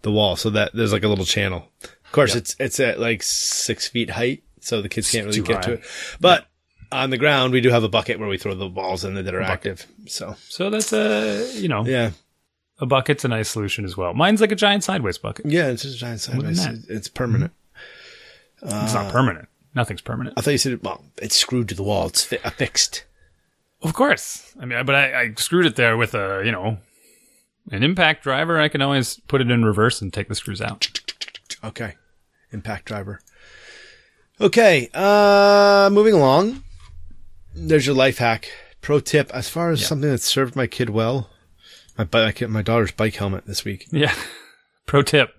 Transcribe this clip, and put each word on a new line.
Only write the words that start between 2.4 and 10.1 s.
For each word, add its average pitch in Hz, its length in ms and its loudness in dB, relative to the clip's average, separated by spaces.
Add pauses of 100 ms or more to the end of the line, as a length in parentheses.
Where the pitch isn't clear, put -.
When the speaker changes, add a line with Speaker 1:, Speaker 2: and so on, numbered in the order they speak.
Speaker 1:
it's 127 220 -4
at, 120 180 0
like, 113 240 -2
six - 640 -4
feet 117 240 -4
height, 120 320 -4 (180)
so 110 220 -4
the 101 60 -8
kids - 180 -4
Speaker 2:
It's - 60 0
Speaker 1:
can't 107 140 -2
really 107 120 -4
Speaker 2:
too 107 60 -4
Speaker 1:
get 98 180 -2
to 92 60 -4
Speaker 2:
high. 120 60 -2
Speaker 1:
it. - 100 -12 (360)
But - 280 4 (440)
Speaker 2:
Yeah. 131 100 -2
Speaker 1:
on 135 80 -2
the 127 80 -2
ground, 131 340 2
we 127 80 4
do 123 100 4
have 117 140 4
a 110 40 0
bucket 107 300 -2
where 107 100 -6
we 98 80 -4
throw 98 200 -6
the 95 120 -8
balls 92 360 -6
in 95 100 -6
that 95 180 -6
are 92 80 -4
Speaker 2:
A 92 60 -2
bucket. 98 60 -2 (280)
Speaker 1:
active. - 60 -20 (220)
So, 101 260 -10 (140)